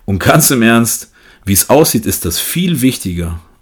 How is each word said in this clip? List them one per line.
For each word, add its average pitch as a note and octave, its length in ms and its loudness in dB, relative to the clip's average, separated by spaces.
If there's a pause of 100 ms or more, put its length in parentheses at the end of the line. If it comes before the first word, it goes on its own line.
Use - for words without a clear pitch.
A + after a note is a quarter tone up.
Und G2 140 -2
ganz D3+ 300 2
im C3 120 2
Ernst, A#2 500 2 (340)
wie G2 80 0
es - 160 -2
aussieht, D3 360 2
ist - 200 -4
das F2 140 -4
viel E3+ 420 -2
wichtiger F2 600 -2 (200)